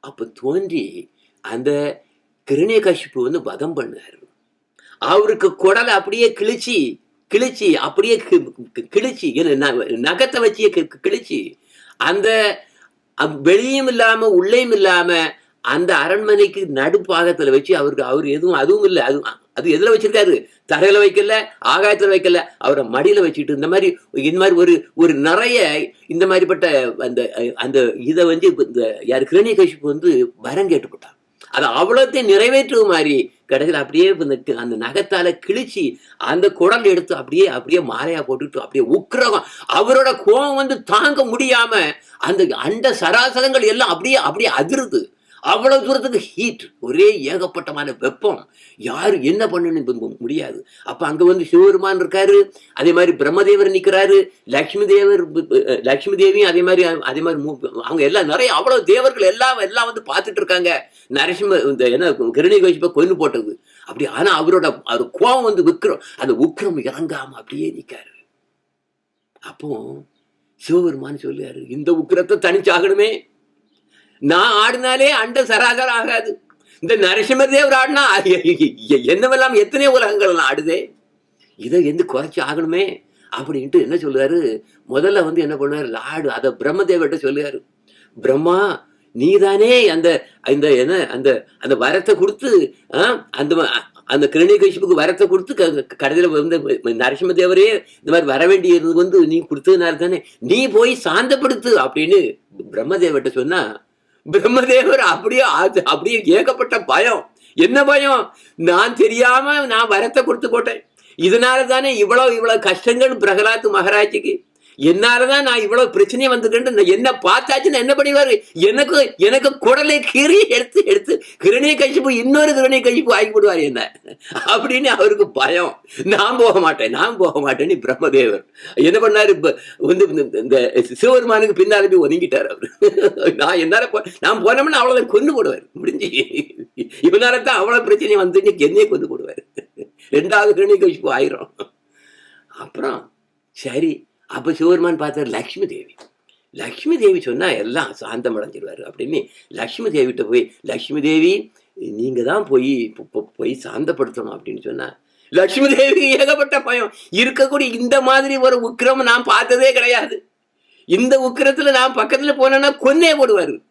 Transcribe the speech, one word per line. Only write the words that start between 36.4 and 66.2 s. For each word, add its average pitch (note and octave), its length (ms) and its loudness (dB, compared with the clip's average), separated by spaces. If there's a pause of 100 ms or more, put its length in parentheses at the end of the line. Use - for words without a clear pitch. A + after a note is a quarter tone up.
குடல் A3 320 0
எடுத்து F3 300 0
அப்படியே, D3 320 0
அப்படியே C#3+ 360 -2
மாலையா C#3+ 380 -6
போட்டுட்டு C3 380 -8
அப்படியே C3 320 -2
உக்கிரகம், G3+ 560 -2 (260)
அவரோட C4 380 2 (120)
கோபம் C4 320 2
வந்து C4+ 280 -4
தாங்க C#4+ 420 0
முடியாம A#3 580 0 (360)
அந்த F#3 280 0 (100)
அண்ட A3 440 -2
சராசரங்கள் B3+ 680 0
எல்லாம் A3 220 0
அப்படியே, F#3 280 -2
அப்படியே F#3 340 -2
அதிருது. F3 520 -4 (400)
அவ்வளவு B3 440 2
தூரத்துக்கு B3 320 -2
ஹீட், - 460 -8 (160)
ஒரே D3 260 2 (160)
ஏகப்பட்டமான D3+ 760 -8
வெப்பம், C3 420 -4 (360)
யாரு C#3+ 460 -4
என்ன G3 240 0
பண்ணணும்னு E3+ 300 -2
இப்ப B2+ 160 -4
மு-, A2 260 -10
முடியாது. C3+ 400 -8 (260)
அப்ப C#3+ 220 -8
அங்க D#3 180 -2
வந்து F3+ 200 4
சிவபெருமான் F#3+ 560 4
இருக்காரு, F#3+ 360 2 (380)
அதே D3+ 180 2
மாதிரி E3+ 200 4
பிரம்மதேவர் G3 580 2
நிக்கிறாரு, F#3+ 480 4 (260)
லட்சுமி D#3+ 420 -4
தேவர், G3 360 4 (100)
ப-, D#3+ 160 -4
ப-, C3 140 4 (200)
லட்சுமி C#3 340 -2
தேவியும் G3 320 4
அதே F3 140 2
மாதிரி, F3+ 220 4 (160)
அதே C3 200 -6
மாதிரி D#3+ 220 -4
மூ-, C3+ 380 -10
அவங்க D3 240 -4
எல்லாம் F3 220 2
நிறைய E3+ 260 0
அவ்வளவு G#3+ 320 0
தேவர்கள் A#3 440 2
எல்லாம், B3 300 0
எல்லாம் A3 340 -2
வந்து A3 140 -12
பார்த்துட்டு F#3 360 -4
இருக்காங்க. F3+ 280 0 (380)
நரசிம்ம F3+ 560 -2
இந்த C3 240 0
என்ன D3+ 220 0
கிரணியகசிப்பை E3 840 2
கொன்னு F3 220 2
போட்டது A#2 360 -4 (320)
அப்படி. - 220 -10
ஆனா F3 300 -2
அவரோட, D#3+ 480 0
அவர் F3+ 260 -4
கோபம் A#3+ 380 0
வந்து F3+ 160 0
விக்ரம், E3+ 360 0 (160)
அந்த C3 160 -4